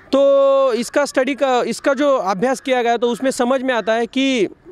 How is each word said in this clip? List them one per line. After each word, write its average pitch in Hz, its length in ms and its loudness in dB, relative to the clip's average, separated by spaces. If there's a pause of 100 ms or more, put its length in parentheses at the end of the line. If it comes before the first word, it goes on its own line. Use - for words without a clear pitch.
(120)
तो 277 600 4
इसका 247 320 -2
स्टडी 262 300 -2
का, 254 260 0
इसका 233 320 -2
जो 269 240 2
अभ्यास 208 420 -2
किया 254 240 -2
गया, 233 140 0
तो 240 120 -2
उसमें 254 220 -2
समझ 254 300 -2
में 262 120 -2
आता 220 200 -2
है 233 120 0
कि 262 420 0 (240)